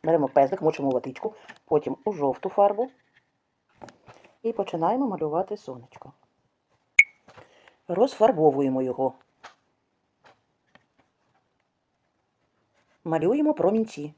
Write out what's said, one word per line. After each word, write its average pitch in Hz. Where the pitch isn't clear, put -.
Беремо 160
пензлик, 139
мочимо 147
водичку, 127
потім 147
у 214
жовту 143
фарбу 202
і 226
починаємо 196
малювати 175
сонечко. 127
Розфарбовуємо 156
його. 131
Малюємо 214
промінці. 190